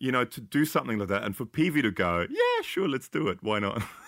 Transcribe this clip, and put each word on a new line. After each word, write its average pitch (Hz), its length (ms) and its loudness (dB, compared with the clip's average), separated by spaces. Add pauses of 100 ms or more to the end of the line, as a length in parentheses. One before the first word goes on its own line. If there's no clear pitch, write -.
you 131 100 -2
know, 127 140 2
to 120 160 -6
do 139 240 0
something 127 340 0
like 98 100 -2
that 98 140 2
and 98 140 -4
for 95 80 -6
P 160 240 0
V 147 140 2
to 107 80 2
go, 87 380 2
"Yeah, 466 340 2
sure, - 260 -2
let's - 200 -4
do 156 200 -2
it. 92 140 -2
Why 104 180 0
not?" 101 220 0 (260)